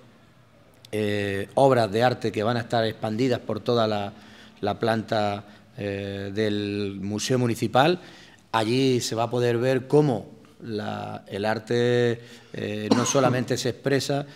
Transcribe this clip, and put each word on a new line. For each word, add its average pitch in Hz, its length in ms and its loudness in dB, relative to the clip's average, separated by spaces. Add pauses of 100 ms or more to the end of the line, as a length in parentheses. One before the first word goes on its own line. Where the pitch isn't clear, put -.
(920)
eh, 104 640 -2
obras 123 360 4
de 113 120 2
arte 120 280 0
que 107 120 -2
van 120 140 0
a 113 40 -2
estar 113 240 -2
expandidas 113 540 -2
por 107 200 -6
toda 117 280 2
la, 101 260 -4 (480)
la 101 180 -2
planta, 107 680 0 (320)
eh, 98 560 -6
del 104 680 -2
Museo 104 360 -2
Municipal. 123 640 2 (540)
Allí 120 480 2
se - 120 -6
va 113 100 0
a 113 60 -2
poder 120 280 0
ver 131 300 0
cómo 143 460 2 (300)
la, 104 640 -8
el 101 160 -6
arte, 120 800 0 (320)
eh, 107 420 -6
no 120 100 4
solamente 127 520 2
se 123 120 -2
expresa, 139 560 -2 (100)